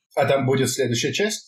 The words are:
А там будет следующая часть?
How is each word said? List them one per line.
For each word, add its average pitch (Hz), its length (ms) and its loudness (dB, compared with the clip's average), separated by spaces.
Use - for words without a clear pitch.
А 143 80 2
там 131 200 2
будет 131 240 2
следующая 127 440 -2
часть? 214 340 -2